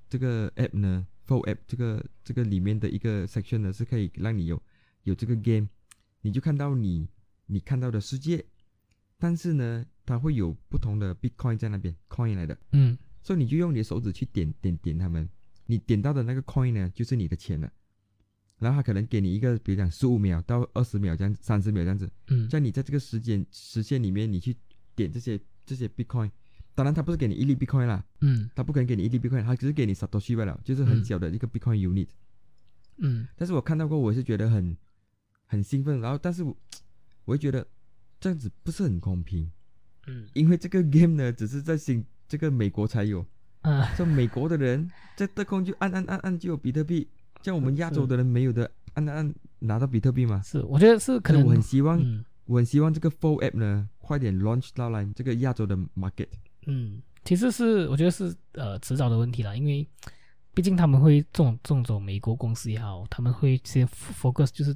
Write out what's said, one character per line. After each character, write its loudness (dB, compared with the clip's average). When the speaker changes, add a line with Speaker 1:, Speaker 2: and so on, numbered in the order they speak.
Speaker 1:
这 -6
个 -2
app -2
呢， 0
Fold 0
app -4
这 -6
个， -4
这 -12
个 0
里 0
面 0
的 -2
一 -4
个 -2
section -2
呢， -2
是 -4
可 -2
以 -2
让 -4
你 0
有， -2
有 -2
这 -2
个 0
game， 0
你 -2
就 0
看 0
到 -2
你， 0
你 -2
看 -2
到 -2
的 -2
世 -8
界， -4
但 0
是 -2
呢， -2
它 -2
会 0
有 0
不 -2
同 0
的 -2
Bitcoin -4
在 -4
那 -4
边， -6
coin -2
来 -4
的。 -8
Speaker 2:
嗯。 4
Speaker 1:
所 -2
以 0
你 2
就 0
用 0
你 0
的 0
手 -4
指 -4
去 -4
点， -2
点， -2
点 -4
它 -2
们， -4
你 0
点 0
到 0
的 0
那 -2
个 -4
coin 0
呢， -2
就 -4
是 -2
你 0
的 -2
钱 -6
了。 -6
然 0
后 2
他 0
可 0
能 0
给 0
你 2
一 0
个， 0
比 -2
如 0
讲 0
十 -2
五 4
秒 2
到 -2
二 0
十 -4
秒 0
这 -2
样， 0
三 0
十 0
秒 0
这 0
样 0
子。 -6
Speaker 2:
嗯。 0
Speaker 1:
在 0
你 2
在 -4
这 -6
个 0
时 -6
间， 0
时 -8
限 0
里 0
面， 0
你 0
去 -4
点 -2
这 -8
些， -4
这 -8
些 -6
Bitcoin。 -4
当 2
然， 2
他 0
不 -4
是 0
给 0
你 0
一 0
粒 4
Bitcoin 2
啦。 -2
Speaker 2:
嗯。 2
Speaker 1:
他 -4
不 -4
可 4
能 2
给 2
你 0
一 2
粒 0
Bitcoin， 0
他 0
只 -4
是 0
给 0
你 0
Satoshi -2
罢 0
了， -6
就 -2
是 0
很 4
小 -2
的 -2
一 -4
个 -4
Bitcoin -2
unit。 0
Speaker 2:
嗯。 -2
嗯。 -10
Speaker 1:
但 -4
是 -2
我 2
看 -2
到 -2
过， 0
我 2
也 2
是 -2
觉 -2
得 2
很， 2
很 0
兴 -2
奋。 -2
然 -4
后， -4
但 -4
是 -6
我， -4
我 -2
会 2
觉 -2
得 -4
这 -2
样 -2
子 -6
不 -6
是 -4
很 2
公 -2
平。 -4
Speaker 2:
嗯。 -12
Speaker 1:
因 6
为 6
这 -8
个 2
game 6
呢， 0
只 -4
是 -6
在 -2
新-， -2
这 -6
个 0
美 2
国 0
才 0
有。 -2
Speaker 2:
啊。 2
Speaker 1:
所 -2
以 2
美 4
国 -2
的 0
人 0
在 -2
得 -6
空 0
就 -4
按， -2
按， -2
按， -4
按 -2
就 -6
有 -2
比 -4
特 0
币， -2
像 -4
我 0
们 0
亚 -2
洲 0
的 0
人 2
没 2
有 2
的， 0
Speaker 2:
是。 -8
Speaker 1:
按， -2
按， -6
按 -2
拿 -2
到 0
比 0
特 4
币 2
嘛。 0
Speaker 2:
是， -4
我 0
觉 10
得 6
是 0
可 4
能， 8
Speaker 1:
所 8
以 6
我 8
很 6
希 2
望， 4
Speaker 2:
嗯。 -2
Speaker 1:
我 2
很 6
希 4
望 4
这 -2
个 2
Fold 0
app -2
呢， 0
快 -4
点 0
launch 0
到 -4
来 -4
这 -10
个 0
亚 0
洲 -2
的 0
market。 -4
Speaker 2:
嗯， -6
其 2
实 2
是， 2
我 0
觉 4
得 6
是， -4
呃， -6
迟 -4
早 2
的 4
问 2
题 -4
啦， -4
因 -2
为 0
毕 2
竟 4
他 6
们 8
会 10
这 0
种， 2
这 -14
种， 2
这 -6
种 0
美 -4
国 0
公 -2
司 -6
也 -4
好， -8
他 -6
们 2
会 2
先 2
focus， 0
就 -2
是 0